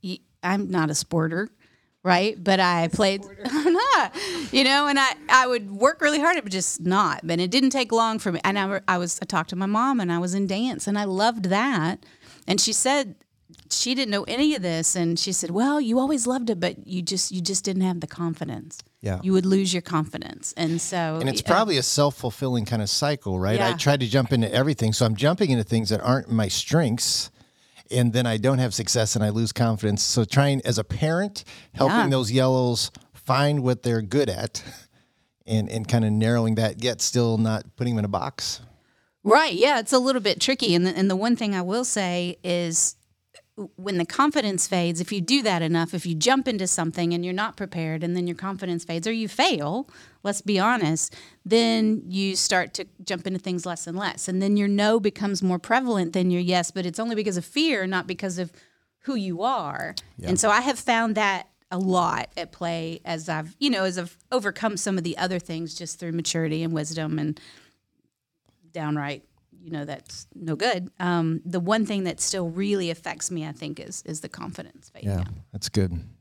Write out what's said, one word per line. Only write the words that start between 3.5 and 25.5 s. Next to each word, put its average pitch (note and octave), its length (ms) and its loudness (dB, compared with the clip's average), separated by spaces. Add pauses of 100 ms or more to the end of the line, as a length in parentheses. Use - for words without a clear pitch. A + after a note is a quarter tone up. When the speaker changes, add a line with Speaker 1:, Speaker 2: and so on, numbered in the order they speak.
Speaker 1:
not, G#4 420 4 (380)
you C4 140 6
know, C#4 220 4
and C#4 120 2
I, C4 160 2 (140)
I B3+ 180 6
would A3+ 240 -2
work B3+ 300 2
really D4+ 180 2
hard, E4+ 240 4
but G3+ 80 -8
just F#3 300 -4
not. F3+ 440 2
But E3+ 140 0
it F3+ 100 0
didn't C4 200 4
take B3+ 240 -2
long A3+ 260 2
for F#3+ 140 -2
me. G#3+ 100 -4
And G3 160 2
I, G3 300 -2
I F#3 80 2
was, F3 240 -4
I F#3+ 40 -10
talked E3+ 260 -2
to F#3+ 40 -8
my F#3+ 120 -2
mom, A#3 340 2
and F3+ 100 0
I E3+ 80 0
was F3+ 140 -2
in G3 140 0
dance, A3 380 -2
and G#3 140 0
I G#3 60 -2
loved G3+ 400 0
that. G3 600 0 (400)
And G3+ 140 0
she A3+ 140 2
said C4 420 0 (560)
she - 240 0
didn't B3 160 0
know G3+ 120 0
any C#4+ 300 2
of C4 80 -2
this, E3 340 0
and E3+ 220 2
she - 140 -2
said, F3 200 -2
"Well, C4+ 280 2
you A#3 180 2
always C4+ 300 0
loved B3 220 -2
it, G3 100 0
but - 260 -4
you F#3 160 -4
just, F#3 300 -2
you F#3 100 -4
just F#3 220 -2
didn't F#3+ 200 0
have F3+ 180 0
the E3 60 -8
confidence. D#3 720 -8 (220)
Speaker 2:
Yeah. F#2+ 220 -2
Speaker 1:
You F#3 100 2
would F#3 120 4
lose F#3+ 280 2
your F3 100 -2
confidence." - 720 -6
And E3 240 0
so E3 380 -2
Speaker 2:
And C#3 100 0
it's C#3 120 -2
Speaker 1:
yeah. - 60 -8
Speaker 2:
probably F#3+ 300 4
a B2 60 2
self-fulfilling B2+ 840 0
kind A2 160 -2
of G2+ 80 -2
cycle, C3+ 500 -2
right? G2+ 220 2
I A2 80 2
Speaker 1:
Yeah. A#2+ 80 -2
Speaker 2:
try C#3+ 200 4
to C3 100 0
jump B2 260 2
into A2+ 200 2
everything, B2 400 2
so B2+ 120 2
I'm A2 100 2
jumping D3+ 360 2